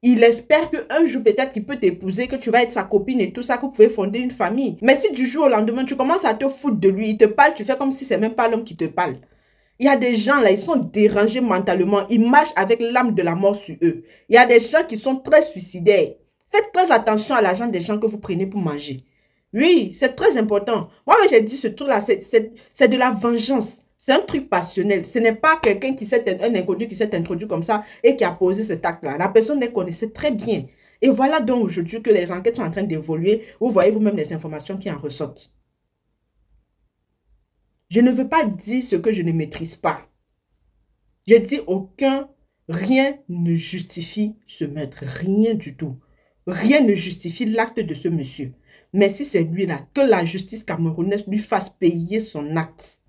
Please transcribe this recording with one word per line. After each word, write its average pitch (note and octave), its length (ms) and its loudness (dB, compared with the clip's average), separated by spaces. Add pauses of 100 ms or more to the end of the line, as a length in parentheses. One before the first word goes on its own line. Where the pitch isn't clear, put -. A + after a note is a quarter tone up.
il A#3 200 6
espère D4+ 480 4
qu'un D#4 360 0
jour, A#3 180 -4
peut-être, B3+ 280 2
qu'il G#3 120 -6
peut C#4 120 -8
t'épouser, F#3+ 520 -2
que C4+ 80 -6
tu B3 140 -4
vas A#3+ 120 4
être A#3+ 100 -2
sa G3 120 -4
copine G#3+ 360 0
et A3+ 120 -2
tout B3 100 -8
ça, A#3+ 140 -2
que A#3+ 60 -6
vous C4+ 100 -6
pouvez G#3+ 160 8
fonder G#3 320 -2
une B3 100 -4
famille. G#3+ 500 -2
Mais C4 140 6
si G4 160 0
du B3+ 160 -2
jour C#4+ 200 0
au - 20 6
lendemain, A#3 360 0
tu C4 120 -6
commences D4 280 0
à A3+ 100 2
te C4+ 140 -2
foutre C4+ 300 -4
de F#3+ 100 4
lui, G#3+ 220 0
il G#3+ 80 -4
te A3+ 60 8
parle, A#3 300 4
tu G#3 100 -12
fais B3+ 120 -2
comme C4+ 140 -2
si C4+ 140 -8
c'est A3 120 -2
même A3 180 -2
pas - 140 0
l'homme A#3 140 -2
qui E3+ 140 -14
te E3 80 -4
parle. D#3 320 -4 (640)
Il B3+ 60 2
y - 20 6
a C#4 80 6
des B3 180 0
gens A#3+ 260 2
là, G3+ 120 6
ils G#3 60 2
sont D4 180 -2
dérangés G#3 640 2
mentalement, G3 680 0
ils A#3 200 4
marchent D4+ 260 4
avec A3+ 260 0
l'âme A#3+ 340 0
de F3+ 80 0
la E3+ 120 0
mort G3 220 2
sur - 260 -14
eux. E3 220 0 (240)
Il G#3+ 80 6
y - 20 10
a B3+ 80 8
des A#3+ 140 8
gens D4+ 260 0
qui A3 120 -10
sont C4 180 -2
très D4+ 260 4
suicidaires. F3+ 720 0 (340)
Faites G#4 240 0
très F4+ 200 2
attention A3 420 0
à A#3 80 2
l'argent G3 240 0
des F#3+ 140 -4
gens G#3 180 -4
que A3 80 -4
vous G#3+ 120 -4
prenez F#3+ 280 -4
pour G3 140 -6
manger. D3 440 -6 (480)
Oui, C4 400 4
c'est C4 220 -2
très E4+ 220 2
important. G#3 540 -2 (180)
Moi, G4+ 80 6 (120)
j'ai A#3+ 120 6
dit A3 160 -4
ce B3+ 100 -6
truc-là, A3+ 340 -2
c'est, G#3 220 -2
c'est, A3 300 -2 (200)
c'est B3+ 160 4
de B3+ 80 2
la B3+ 140 2
vengeance. A#3 720 -2 (180)
C'est - 120 0
un D#4 80 4
truc D4 280 -6
passionnel. F#3 560 -2
Ce - 140 -6
n'est A3+ 160 2
pas D#4 260 2
quelqu'un B3 320 0
qui A3 140 -8
s'est, A#3 180 0 (180)
un A3+ 120 0
inconnu F#3+ 320 -4
qui G#3 80 -14
s'est G#3 220 -4
introduit E3+ 320 -6
comme E3 160 -4
ça G#3 180 -2 (220)
et F3+ 120 6
qui G#3 80 0
a F3 60 0
posé F#3 320 0
cet F#3+ 240 -6
acte-là. D3+ 320 -6
La F3+ 100 0
personne A3 320 2
les A#3+ 120 -4
connaissait F#3 380 -6
très D4+ 200 -4
bien. G#3+ 360 -4 (360)
Et C4 60 6
voilà C4+ 320 2
donc A#3 240 0
aujourd'hui F3+ 360 -6
que A3 100 -2
les F3 200 4
enquêtes F#3+ 260 -2
sont B3 60 -6
en E3 80 -4
train F#3+ 140 -4
d'évoluer. E3 580 -2 (180)
Vous - 100 0
voyez G3 200 4
vous-même G#3+ 260 0
les D#3 160 -6
informations D#3+ 460 -10
qui F#3+ 100 -10
en D3+ 80 -8
ressortent. C#3 560 -12 (2500)
Je G3+ 100 2
ne B3 120 6
veux C4 160 -2
pas D#4+ 160 0
dire A3+ 400 -4
ce - 120 -2
que E3+ 140 0
je F#3+ 120 -2
ne E3 100 -2
maîtrise E3 420 -6
pas. - 320 -6 (1200)
Je G#3+ 80 8
dis A#3 320 2
aucun, C4+ 600 -2 (400)
rien C4 500 0 (100)
ne E3+ 280 -2
justifie F#3 800 -8 (100)
ce - 180 -10
meurtre. C#3+ 380 -10
Rien G3 520 0
du - 220 -10
tout. C3+ 200 -10 (500)
Rien A3+ 360 2
ne G#3 120 4
justifie F3 520 -6
l'acte A3+ 340 -4
de D#3+ 140 -6
ce D3+ 140 -6
monsieur. C#3+ 440 -6 (400)
Mais G#3 160 4
si D4 160 -6
c'est F3+ 180 0
lui-là, E3 380 -4 (120)
que C#4 100 2
la G3+ 220 4
justice F#3+ 380 -8
camerounaise E3+ 640 -4
lui G#3 140 -4
fasse - 280 -4
payer E3+ 520 -2
son D#3 360 -8
acte. - 520 -8